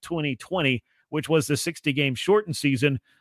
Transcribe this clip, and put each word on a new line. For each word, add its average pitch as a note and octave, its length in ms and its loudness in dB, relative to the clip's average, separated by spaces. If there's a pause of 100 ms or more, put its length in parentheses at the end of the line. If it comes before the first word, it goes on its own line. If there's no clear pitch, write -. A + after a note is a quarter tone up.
twenty D3+ 340 -4
twenty, C#3 480 0 (240)
which D3+ 220 -4
was D#3 160 4
the D3 100 0
sixty-game C#3+ 580 -2
shortened F#3+ 420 0
season. C#3 440 2 (200)